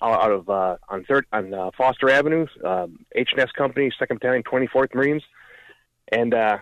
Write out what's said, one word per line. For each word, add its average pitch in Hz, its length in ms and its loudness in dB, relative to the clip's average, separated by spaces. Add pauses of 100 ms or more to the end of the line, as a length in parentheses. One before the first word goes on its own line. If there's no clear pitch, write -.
out 110 300 4
of, 95 180 -2
uh, 92 280 0 (100)
on 95 160 -8
Third, 139 280 0
on, 98 220 -4
uh, 92 240 -6
Foster 131 320 2
Avenue, 156 340 2 (200)
um, 92 500 -4
H 123 160 -2
and 139 100 0
S 127 160 0
Company, 139 400 -2
Second 127 220 -4
Battalion, 127 240 0
Twenty-fourth 131 540 0
Marines. 147 260 0 (880)
And, 117 240 2
uh, 107 280 2